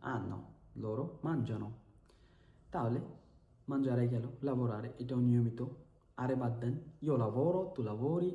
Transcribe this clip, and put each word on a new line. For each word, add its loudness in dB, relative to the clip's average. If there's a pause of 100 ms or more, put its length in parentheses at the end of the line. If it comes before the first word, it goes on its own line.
আনো, -4 (400)
loro -2 (220)
mangiano। -2 (1040)
তাহলে 0 (720)
mangiare 4
গেল, 0 (160)
lavorare, 0 (100)
এটাও -2
নিয়মিত। 4 (500)
আরে 0
বাদ 0
দেন, 0 (240)
io 2
lavoro, 2 (140)
tu -4
lavori, 0